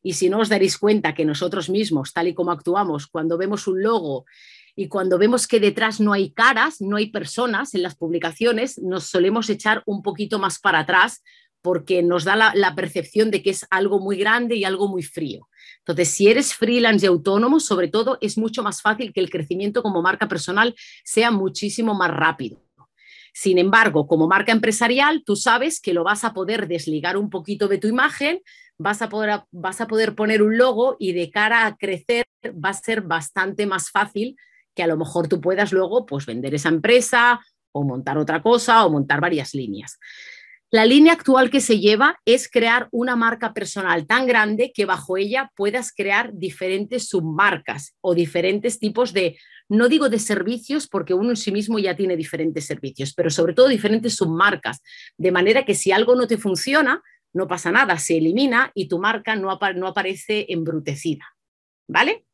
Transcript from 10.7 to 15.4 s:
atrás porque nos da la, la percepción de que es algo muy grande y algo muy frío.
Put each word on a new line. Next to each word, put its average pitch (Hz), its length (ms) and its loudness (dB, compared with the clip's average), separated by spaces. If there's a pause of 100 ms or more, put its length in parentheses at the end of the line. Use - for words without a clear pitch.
atrás 185 440 2 (380)
porque 175 420 0
nos 175 200 2
da 196 120 2
la, 220 200 4
la 185 200 2
percepción 185 560 -2
de 196 100 -2
que 202 80 0
es 190 200 -6
algo 190 300 0
muy 190 180 -4
grande 226 380 0
y 202 80 -2
algo 190 240 -2
muy 185 160 -6
frío. 139 460 -10 (300)